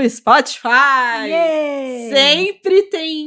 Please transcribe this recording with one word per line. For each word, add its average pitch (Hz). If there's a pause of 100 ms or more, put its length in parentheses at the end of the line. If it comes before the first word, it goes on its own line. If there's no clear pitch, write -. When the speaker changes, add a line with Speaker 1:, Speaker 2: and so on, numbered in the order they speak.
Speaker 1:
Spotify. 247
Speaker 2:
Yay! 285
Speaker 1:
Sempre 370
tem 320